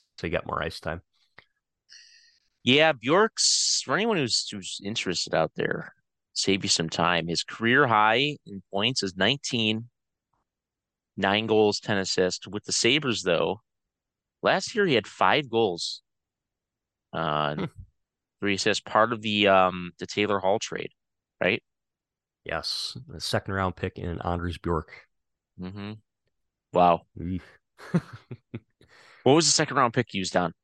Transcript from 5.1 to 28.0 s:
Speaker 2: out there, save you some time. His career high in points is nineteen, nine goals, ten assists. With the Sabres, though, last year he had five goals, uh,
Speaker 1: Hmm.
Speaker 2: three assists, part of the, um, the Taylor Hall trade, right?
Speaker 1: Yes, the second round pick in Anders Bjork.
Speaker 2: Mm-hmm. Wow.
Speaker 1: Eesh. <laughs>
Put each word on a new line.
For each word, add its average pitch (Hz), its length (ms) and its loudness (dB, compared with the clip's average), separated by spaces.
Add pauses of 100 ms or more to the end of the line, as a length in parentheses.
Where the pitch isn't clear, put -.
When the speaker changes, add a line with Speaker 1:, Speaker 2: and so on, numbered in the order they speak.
Speaker 2:
out 80 220 0
there, - 380 -4 (400)
save 98 280 0
you 98 60 -2
some 82 220 0
time. 85 360 0
His 82 160 -2
career 127 440 2
high 117 500 2 (100)
in 98 160 -14 (100)
points 107 300 -2
is 90 140 -4
nineteen, 113 720 0 (1300)
nine 98 300 0
goals, 107 340 4
ten 104 180 -2
assists. 92 480 0
With 95 180 -10
the 98 80 -10
Sabres, 120 500 0
though, 87 400 0 (800)
last 156 320 0
year 208 120 0
he 147 80 2
had 107 120 2
five 117 440 2
goals, 107 520 -2 (1080)
uh, 76 440 -2
Speaker 1:
Hmm. 190 80 -6 (760)
Speaker 2:
three 101 140 -2
assists, 101 280 0
part 110 300 2
of 107 100 -6
the, 104 260 2
um, 92 500 4
the 95 80 -8
Taylor 104 320 0
Hall 95 200 0
trade, - 340 -8 (500)
right? 90 200 0 (800)
Speaker 1:
Yes, - 520 -8 (100)
the 85 140 -16
second - 340 -4
round 95 220 -2
pick - 220 -6
in 87 240 -6
Anders 87 360 -4
Bjork. 82 340 -4 (680)
Speaker 2:
Mm-hmm. 101 320 -12 (800)
Wow. 87 300 4 (160)
Speaker 1:
Eesh. 87 220 -6 (520)
<laughs> 180 80 2 (1200)